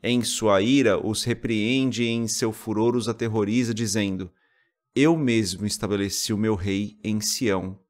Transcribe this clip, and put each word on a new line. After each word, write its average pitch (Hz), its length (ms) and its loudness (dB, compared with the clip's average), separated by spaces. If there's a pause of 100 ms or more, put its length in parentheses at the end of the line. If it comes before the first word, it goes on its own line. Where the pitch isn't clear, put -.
Em 120 220 0
sua 104 400 2
ira 117 420 4
os 104 200 -2
repreende 117 800 0
e 117 40 0
em 117 200 -2
seu 110 240 -2
furor 110 420 0
os 117 140 -2
aterroriza, 113 680 0
dizendo: 98 560 -2 (640)
'Eu 156 220 4
mesmo 110 500 0
estabeleci 101 680 -2
o 104 60 -2
meu 110 160 2
rei 98 480 -4
em 107 180 -2
Sião 95 680 -2